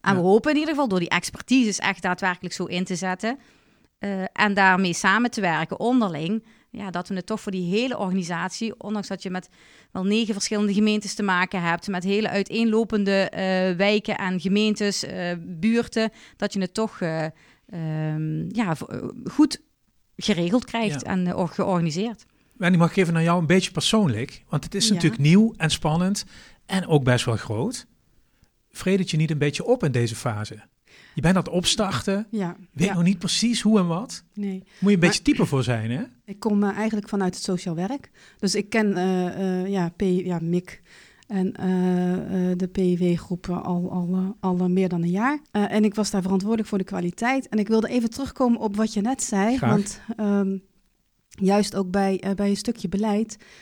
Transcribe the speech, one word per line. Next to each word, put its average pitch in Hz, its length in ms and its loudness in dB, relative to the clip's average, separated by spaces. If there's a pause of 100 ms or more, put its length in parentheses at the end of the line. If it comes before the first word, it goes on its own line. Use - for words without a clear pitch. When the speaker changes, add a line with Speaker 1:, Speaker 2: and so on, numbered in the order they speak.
Speaker 1:
En 196 140 2
Speaker 2:
Ja. 180 60 2
Speaker 1:
we 175 60 4
hopen 220 240 6
in 285 60 2
ieder 311 160 0
geval 277 140 0
door 185 120 0
die 175 100 -2
expertise 220 720 0
echt 190 200 -2
daadwerkelijk 180 520 -4
zo 180 120 -6
in 180 180 -4
te 180 120 -4
zetten, 185 420 -4 (640)
eh, 196 220 -6 (120)
en 202 200 2
daarmee 190 400 4
samen 214 380 2
te 226 100 -6
werken 160 380 -2
onderling, 214 640 0 (280)
ja, 196 200 -10
dat 175 160 -6
we 196 80 -6
het 180 100 -6
toch - 160 -6
voor 208 100 -8
die 180 240 -4
hele 247 220 0
organisatie, 180 840 -4
ondanks 208 280 -6
dat 190 160 -8
je 190 60 -8
met 180 200 -8 (420)
wel 185 120 -4
negen 214 300 2
verschillende 208 400 0
gemeentes 208 400 2
te 208 100 -6
maken 185 380 0
hebt, 170 260 -2
met 185 160 -6
hele 202 260 0
uiteenlopende, 214 840 0 (180)
eh, 185 460 0
wijken 208 420 0
en 185 220 -4
gemeentes, 208 640 0
eh, 180 280 -6 (140)
buurten, 220 680 -2 (260)
dat 202 160 -4
je 196 60 -4
het 185 140 -4
toch, 220 280 -4
eh, 160 240 -4 (440)
ehm, 156 760 -4 (100)
ja, 190 200 -2
v-, - 60 -14
eh, - 260 -8 (160)
goed - 380 2 (540)
geregeld 180 500 2
krijgt 214 360 -2
Speaker 2:
Ja. - 60 -10
Speaker 1:
en, 180 200 0
eh, - 100 -2
or-, 175 120 0
georganiseerd. 180 760 -2 (280)
Speaker 2:
Wendy, 180 240 2
mag 170 120 6
ik - 60 -6
even 170 180 4
naar 165 100 2
jou 170 160 4
een 165 80 0
beetje 185 240 4
persoonlijk? 147 800 0
Want 147 140 -2
het - 120 -10
is 226 120 2
Speaker 3:
Ja. 220 60 4
Speaker 2:
natuurlijk 156 280 2
nieuw 202 360 8
en 160 120 0
spannend 175 560 0 (400)
en 190 220 -2
ook 151 160 6
best 123 220 4
wel 117 100 0
groot. 123 500 -4 (840)
Vreet 190 280 0
het 180 120 -2
je 160 60 2
niet 160 140 2
een 151 60 0
beetje 143 280 -2
op 254 180 2
in 143 80 2
deze 120 240 0
fase? 107 400 -4 (580)
Je 143 80 -4
bent 180 140 4
aan 175 80 2
het - 80 -6
opstarten, 196 800 0
Speaker 3:
Ja. 185 240 -4 (160)
Speaker 2:
weet 165 160 0
Speaker 3:
Ja. 202 60 0
Speaker 2:
nog 175 100 2
niet 196 160 4
precies 233 420 -2
hoe 214 180 4
en 175 80 2
wat. 175 360 -6 (100)
Speaker 3:
Nee. 202 200 -6
Speaker 2:
Moet 185 100 -10
je - 20 -20 (140)
een 190 100 2
Speaker 3:
Maar 202 80 6
Speaker 2:
beetje 180 240 4
type 247 240 4
voor 131 180 0
zijn, 113 280 -2
hè? 160 120 -4 (220)
Speaker 3:
Ik 202 140 -14
kom, 208 240 2
eh, 196 140 0
eigenlijk 214 320 -2
vanuit 190 260 0
het - 80 -10
sociaal 180 320 -4
werk. 202 360 -6 (280)
Dus 196 160 0
ik 208 140 -2
ken, 214 280 2
eh, 185 640 -2
eh, 185 80 -4
ja, 185 260 0
P-, - 60 -8
ja, 180 400 0
Mick 175 400 -4 (460)
en, 190 260 -2
eh, 180 600 0 (380)
eh, 180 60 0
de 185 100 -2
P 185 100 -8 (220)
W-groep, 175 500 -2
eh, 175 140 -2
al, 175 280 -2
al, 175 220 -2
eh, 185 160 0 (100)
al, 185 200 0
eh, 180 60 2
meer 185 240 2
dan 170 120 -2
een 170 80 0
jaar. 247 300 0 (120)
Eh, 208 200 0
en 214 120 4
ik 208 120 2
was 214 160 0
daar 196 100 0
verantwoordelijk 196 480 0
voor 202 80 -2
de 190 60 0
kwaliteit. 214 640 -2
En 220 100 0
ik 208 80 0
wilde 220 220 4
even 226 200 0
terugkomen 254 500 0
op 202 160 -2
wat 214 180 0
je 202 80 0
net 254 220 -2
zei. 220 340 2
Speaker 2:
Graag. 180 120 2
Speaker 3:
Want, 208 320 0 (160)
ehm, 202 400 0 (840)
juist 202 340 4
ook 185 160 -2
bij, 190 280 2
eh, 196 120 -4
bij 202 180 0
een 202 80 2
stukje - 320 -6
beleid, 208 480 -2 (240)